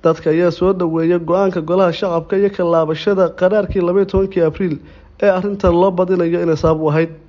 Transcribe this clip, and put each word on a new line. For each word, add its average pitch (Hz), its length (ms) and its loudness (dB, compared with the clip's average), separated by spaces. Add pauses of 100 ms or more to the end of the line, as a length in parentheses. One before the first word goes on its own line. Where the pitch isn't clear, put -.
Dadka 160 260 0
ayaa 170 220 2
soo 185 220 0
dhaweeyay 170 460 0
go'aanka 180 420 0
golaha 180 320 0
shacabka 170 440 -4
iyo 202 120 2
ka 196 140 -4
laabashada 165 640 0 (100)
qaraarkii 190 420 0
laba 180 200 2
iyo 190 40 2
tobankii 190 380 -2
Abriil 160 320 -2 (460)
ee 202 80 4
arrintan 190 420 0 (100)
loo 190 100 4
badinayo 175 520 0
inay 160 140 0
sabab 160 260 0
u 156 60 0
ahayd. 165 200 0 (200)